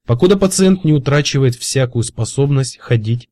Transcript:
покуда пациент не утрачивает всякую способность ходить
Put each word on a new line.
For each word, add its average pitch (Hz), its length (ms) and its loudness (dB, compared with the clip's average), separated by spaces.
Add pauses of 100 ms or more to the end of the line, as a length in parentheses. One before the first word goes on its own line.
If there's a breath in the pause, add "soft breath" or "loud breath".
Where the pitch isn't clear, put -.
покуда 180 300 2
пациент 190 480 2
не 156 80 2
утрачивает 139 600 0
всякую 123 500 -4
способность 135 760 -4
ходить 117 540 -4